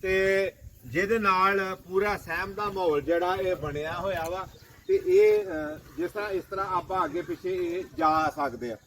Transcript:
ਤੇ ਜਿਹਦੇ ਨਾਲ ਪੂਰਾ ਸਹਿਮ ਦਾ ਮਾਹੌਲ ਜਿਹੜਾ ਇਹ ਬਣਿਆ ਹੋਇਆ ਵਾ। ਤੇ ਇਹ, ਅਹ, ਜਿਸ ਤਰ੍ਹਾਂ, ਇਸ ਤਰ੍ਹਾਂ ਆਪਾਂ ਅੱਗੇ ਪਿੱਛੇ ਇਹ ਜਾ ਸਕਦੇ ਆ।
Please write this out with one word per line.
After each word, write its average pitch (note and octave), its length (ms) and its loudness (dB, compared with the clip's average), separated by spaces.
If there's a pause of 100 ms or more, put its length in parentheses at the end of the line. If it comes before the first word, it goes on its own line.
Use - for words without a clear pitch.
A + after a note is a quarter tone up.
ਤੇ F#3+ 500 2 (340)
ਜਿਹਦੇ G3 340 0
ਨਾਲ F#3+ 580 2 (100)
ਪੂਰਾ G3 300 0
ਸਹਿਮ F3+ 360 -6
ਦਾ G#3 160 -4
ਮਾਹੌਲ F3+ 320 2
ਜਿਹੜਾ E3+ 340 2
ਇਹ F#3 200 0
ਬਣਿਆ D3+ 380 -6
ਹੋਇਆ F3 360 -4
ਵਾ। F3+ 180 -6 (400)
ਤੇ F#4+ 180 2
ਇਹ, G#3+ 380 6
ਅਹ, D#3 340 -6 (200)
ਜਿਸ E3+ 140 -4
ਤਰ੍ਹਾਂ, G#3 180 -6
ਇਸ F#3 200 -4
ਤਰ੍ਹਾਂ G3 160 -2
ਆਪਾਂ F#3 400 -2
ਅੱਗੇ D#3+ 160 -4
ਪਿੱਛੇ F3+ 340 -6
ਇਹ F3+ 280 -4 (140)
ਜਾ D#3 380 2
ਸਕਦੇ B2 360 -4
ਆ। G#2+ 160 -8